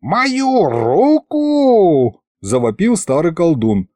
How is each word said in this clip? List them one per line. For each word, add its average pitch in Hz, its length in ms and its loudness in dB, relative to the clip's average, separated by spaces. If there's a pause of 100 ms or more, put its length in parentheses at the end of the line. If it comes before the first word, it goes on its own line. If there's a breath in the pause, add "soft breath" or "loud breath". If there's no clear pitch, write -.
Мою 254 680 -2
руку! 214 1500 0 (180)
завопил 123 560 -2
старый 160 380 -2
колдун. 110 600 0